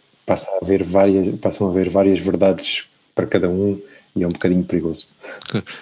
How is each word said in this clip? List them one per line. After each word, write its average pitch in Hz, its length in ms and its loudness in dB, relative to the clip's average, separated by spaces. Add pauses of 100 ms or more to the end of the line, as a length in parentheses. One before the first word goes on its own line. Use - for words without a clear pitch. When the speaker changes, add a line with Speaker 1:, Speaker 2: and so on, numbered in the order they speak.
(260)
Speaker 1:
passa 87 260 -2
a 95 120 -2
haver 92 200 2
várias, 95 560 2
passam 98 280 -2
a - 20 2
haver 92 200 0
várias 98 300 4
verdades 90 680 0 (280)
para - 140 -2
cada 92 220 0
um, 98 300 0 (360)
e 95 80 0
é 87 40 0
um 87 40 -2
bocadinho 90 320 0
perigoso. 82 440 -4 (400)
Speaker 2:
Claro. - 180 -6 (160)